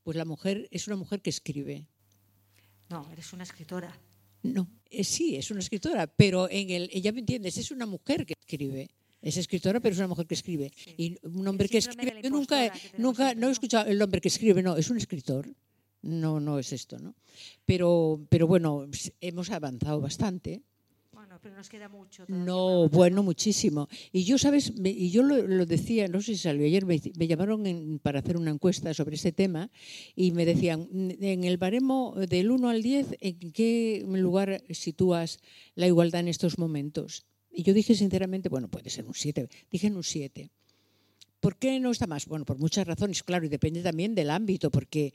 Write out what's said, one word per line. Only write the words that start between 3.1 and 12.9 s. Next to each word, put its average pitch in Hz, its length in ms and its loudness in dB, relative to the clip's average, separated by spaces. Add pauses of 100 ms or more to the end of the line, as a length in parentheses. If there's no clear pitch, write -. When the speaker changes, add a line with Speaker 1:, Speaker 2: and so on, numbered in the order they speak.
Speaker 2:
eres 160 220 -20
una 180 120 -14
escritora. 175 540 -12 (440)
Speaker 1:
No, 190 260 -2 (220)
eh, - 140 -4
sí, 320 320 -2
es 135 140 -6
una 202 100 -6
escritora, 202 460 -2
pero 185 440 6
en 196 180 -4
el, 180 240 -4
eh, 190 80 -4
ya 208 120 0
me 254 80 -6
entiendes, 208 360 -4
es 233 140 -6
una 254 160 -8
mujer 269 400 -4
que - 120 -8
escribe. 135 520 -8 (320)
Es 156 160 -4
escritora, 185 420 -2
pero 220 140 0
es 175 40 -4
una 196 80 0
mujer 170 200 -4
que 170 80 -6
escribe. 147 420 -6
Speaker 2:
Sí. - 220 -20
Speaker 1:
Y 170 280 -6
un 190 220 -6
hombre 196 160 0
Speaker 2:
El 202 60 -4
Speaker 1:
que 220 100 2
Speaker 2:
síndrome 240 220 -6
de 254 60 0
Speaker 1:
escribe, 220 140 -8
Speaker 2:
la 254 60 -2
Speaker 1:
yo - 100 -2
nunca, 269 260 2
Speaker 2:
impostora 196 100 0
que - 160 -14